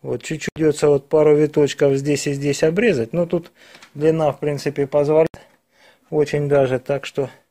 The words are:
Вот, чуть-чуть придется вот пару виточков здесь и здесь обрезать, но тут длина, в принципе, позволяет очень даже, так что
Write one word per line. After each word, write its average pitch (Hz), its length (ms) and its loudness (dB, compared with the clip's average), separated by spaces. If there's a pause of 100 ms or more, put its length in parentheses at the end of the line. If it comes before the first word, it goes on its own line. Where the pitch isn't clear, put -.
Вот, 123 220 -8
чуть-чуть - 300 -8
придется 151 340 0
вот 143 220 0
пару 151 260 4
виточков 147 600 2
здесь 143 300 -2
и 143 80 -4
здесь 143 300 -2
обрезать, 165 500 0
но 170 140 -2
тут 170 240 -6 (420)
длина, 156 380 0
в 147 80 -8
принципе, 143 480 -4
позволяет 151 420 2 (800)
очень 147 400 -2
даже, 131 300 2
так 143 260 -6
что 135 240 -6 (220)